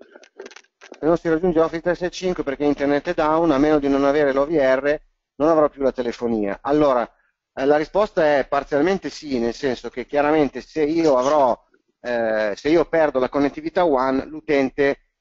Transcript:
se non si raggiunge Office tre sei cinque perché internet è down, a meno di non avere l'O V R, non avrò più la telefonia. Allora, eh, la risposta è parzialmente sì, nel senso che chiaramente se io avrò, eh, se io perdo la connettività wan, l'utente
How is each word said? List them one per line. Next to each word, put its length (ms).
se 280
non 120
si 100
raggiunge 320
Office 220
tre 140
sei 160
cinque 320
perché 200
internet 460
è 40
down, 380
a 60
meno 220
di 100
non 160
avere 260
l'O 140
V 60
R, 500
non 140
avrò 180
più 140
la 100
telefonia. 720
Allora, 420
eh, 120
la 100
risposta 640
è 100
parzialmente 600
sì, 300
nel 160
senso 340
che 160
chiaramente 560
se 220
io 340
avrò, 420
eh, 560
se 140
io 160
perdo 320
la 120
connettività 540
wan, 440
l'utente 800